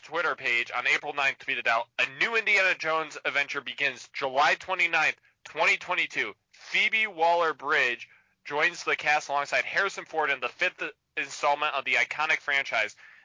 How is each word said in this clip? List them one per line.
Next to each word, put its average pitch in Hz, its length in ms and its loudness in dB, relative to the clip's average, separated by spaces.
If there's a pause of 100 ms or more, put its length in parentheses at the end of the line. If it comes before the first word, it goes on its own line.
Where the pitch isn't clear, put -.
Twitter 160 320 -2
page 120 420 0
on 123 120 0
April 147 260 0
ninth 139 240 0
tweeted 123 300 -6
out, 117 180 2 (120)
"A 127 60 0 (180)
new 226 140 0
Indiana 202 400 2
Jones 156 480 -2
adventure 139 380 -2
begins 127 500 -4
July 143 460 2
twenty-ninth, 170 560 0 (300)
twenty 180 340 2
twenty-two. 147 560 -4 (180)
Phoebe 214 540 0
Waller-Bridge 156 1000 2 (360)
joins 156 380 0
the 147 140 0
cast 151 320 0
alongside 139 360 0
Harrison 185 400 -2
Ford 151 260 -2
in 135 100 -2
the 123 80 -2
fifth 180 340 -4 (340)
installment 147 580 0
of 135 100 -4
the 127 100 -2
iconic 151 460 0
franchise." 131 560 -2 (280)